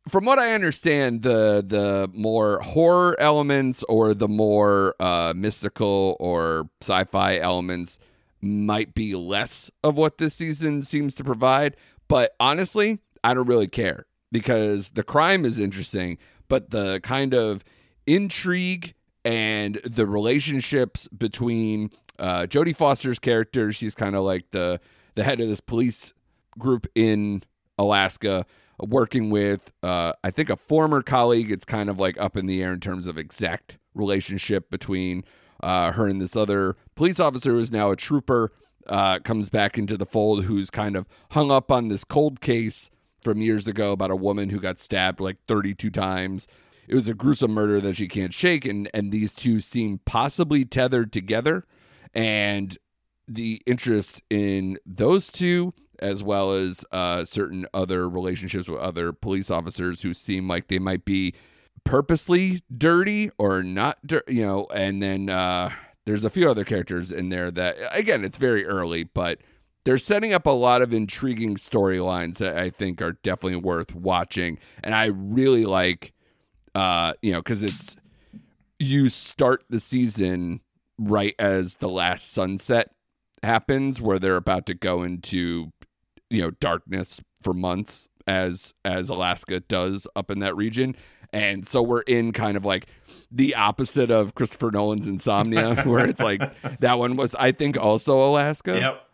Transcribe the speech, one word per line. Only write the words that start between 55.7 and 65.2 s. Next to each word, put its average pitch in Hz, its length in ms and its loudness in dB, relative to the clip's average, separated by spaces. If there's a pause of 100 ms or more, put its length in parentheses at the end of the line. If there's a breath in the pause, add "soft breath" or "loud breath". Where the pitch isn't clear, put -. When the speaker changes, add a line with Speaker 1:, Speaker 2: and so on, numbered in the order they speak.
Speaker 1:
as 98 240 -4
well 98 300 0
as, 95 380 -4
uh, 87 340 -2
certain 92 480 -6
other 92 340 -2
relationships 90 640 -6
with 71 100 -6
other 85 320 -4
police 98 380 -4
officers 87 540 -4
who 87 100 -4
seem 95 340 -4
like 87 200 -4
they 92 120 0
might 95 240 -2
be 98 300 0 (500 soft breath)
purposely 175 800 2 (140)
dirty 190 600 4
or 95 260 2
not 98 420 -2
dir-, 156 220 -2
you 117 180 0
know, 98 280 -2
and 98 280 -2
then, 98 280 -2